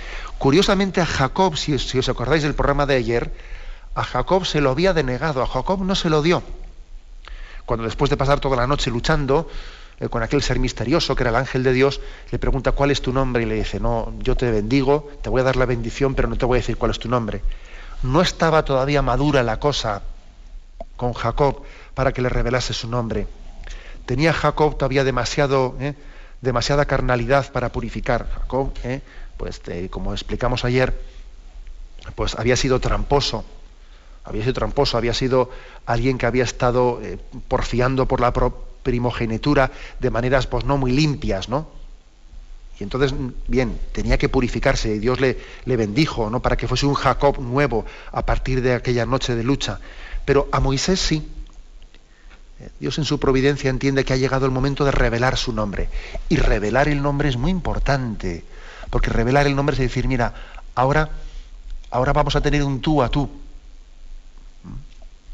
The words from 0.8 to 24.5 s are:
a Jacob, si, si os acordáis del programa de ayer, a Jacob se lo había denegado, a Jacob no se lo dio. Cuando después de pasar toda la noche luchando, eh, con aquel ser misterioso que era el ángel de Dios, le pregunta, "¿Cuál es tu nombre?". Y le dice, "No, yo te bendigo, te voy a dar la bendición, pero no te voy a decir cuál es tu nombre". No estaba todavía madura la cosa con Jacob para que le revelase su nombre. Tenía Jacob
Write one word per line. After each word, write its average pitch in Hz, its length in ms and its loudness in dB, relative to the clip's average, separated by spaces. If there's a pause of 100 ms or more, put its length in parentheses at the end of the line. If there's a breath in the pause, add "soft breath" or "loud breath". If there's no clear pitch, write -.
a 160 60 4
Jacob, 156 500 2
si, 147 220 0
si - 200 -2
os 127 100 0
acordáis 135 360 2
del 139 100 0
programa 139 320 2
de 139 80 2
ayer, 120 380 0 (640 loud breath)
a - 80 0
Jacob 170 400 0
se 151 160 0
lo 139 100 4
había 175 220 2
denegado, 131 500 0
a 110 40 0
Jacob 180 360 -2
no 185 140 0
se 180 120 0
lo 151 140 4
dio. 160 200 2 (1200 loud breath)
Cuando 113 180 -2
después 127 260 0
de 143 60 2
pasar 139 220 4
toda 135 180 0
la 120 120 2
noche 135 220 0
luchando, 143 600 2 (480 loud breath)
eh, - 100 -4
con 113 140 -2
aquel 131 180 2
ser 123 200 0
misterioso 127 560 0
que 131 80 2
era 120 60 2
el 113 60 2
ángel 131 280 0
de 131 80 4
Dios, 135 280 4 (300 loud breath)
le 120 80 -2
pregunta, 131 340 2
"¿Cuál 143 200 4
es 127 100 0
tu 127 100 0
nombre?". 127 300 2
Y 113 40 0
le 110 100 0
dice, 101 240 -2
"No, 110 400 0
yo 123 160 2
te 123 140 2
bendigo, 131 600 2 (100)
te - 80 -6
voy 123 120 2
a 127 40 4
dar 127 120 2
la 127 100 4
bendición, 120 480 0
pero 117 140 2
no 113 80 -2
te 127 100 0
voy 123 120 4
a - 20 2
decir 110 160 -2
cuál 113 160 0
es - 80 -4
tu 113 80 -6
nombre". 104 340 -2 (600 loud breath)
No 143 180 4
estaba 160 420 2
todavía 139 380 2
madura 131 400 4
la 113 160 0
cosa 113 440 -2 (960)
con 123 160 -2
Jacob 131 520 0 (300 loud breath)
para 131 180 2
que 127 100 -2
le 127 60 2
revelase 120 440 0
su 113 160 -6
nombre. 113 380 -2 (800 loud breath)
Tenía 151 260 2
Jacob 151 460 2